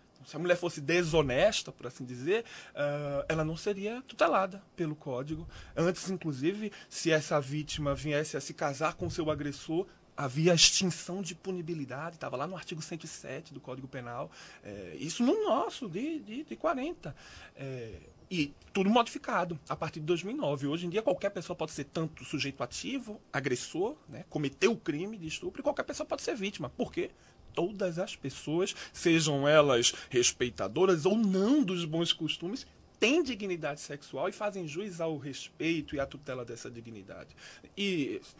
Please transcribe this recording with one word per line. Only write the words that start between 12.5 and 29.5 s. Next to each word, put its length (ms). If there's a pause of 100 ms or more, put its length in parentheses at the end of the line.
artigo 260
cento 220
e 40
sete 460
do 80
Código 260
Penal. 440 (320)
É, 360
isso 220
no 240
nosso, 420
de, 340
de, 220
de 120
quarenta. 600 (400)
É, 440 (280)
e 240 (220)
tudo 160
modificado 680 (100)
a 60
partir 240
de 80
dois 160
mil 100
e 20
nove. 300
Hoje 220
em 20
dia, 140
qualquer 260
pessoa 260
pode 160
ser 120
tanto 420
sujeito 380
ativo, 580 (100)
agressor, 640 (140)
né, 180
cometer 400
o 80
crime 440
de 80
estupro, 340
e 20
qualquer 200
pessoa 240
pode 160
ser 120
vítima. 320
Por 240
quê? 200 (420)
Todas 460
as 160
pessoas, 600 (160)
sejam 560
elas 460 (160)